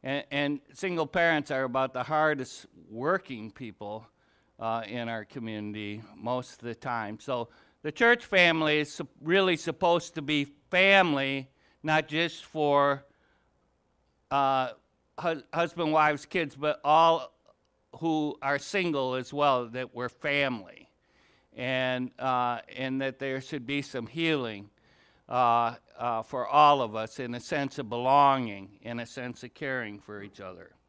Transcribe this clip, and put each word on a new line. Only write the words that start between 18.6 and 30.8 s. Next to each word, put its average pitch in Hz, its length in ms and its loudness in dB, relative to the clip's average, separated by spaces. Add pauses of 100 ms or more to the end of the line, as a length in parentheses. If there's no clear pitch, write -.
as 127 180 -6
well, 139 360 2
that 120 260 -10
we're 120 140 -6
family. 135 840 -4 (680)
And, 127 640 -2
uh, 123 420 0 (160)
and 131 240 -4
that 135 180 -6
there 135 220 -4
should 127 260 -10
be 143 160 -2
some 123 240 -8
healing, 120 640 -4 (580)
uh, 120 480 2 (200)
uh, 117 260 -4
for 123 240 -6
all 147 360 8
of 107 120 -4
us 110 260 -6
in 120 140 -6
a 120 60 -8
sense 143 380 -6
of 123 100 -6
belonging, 123 960 2
in 117 180 -8
a 117 60 -8
sense 123 380 -12
of 120 100 -16
caring 120 460 -8
for 104 220 -16
each 101 180 -18
other. 92 320 -16 (160)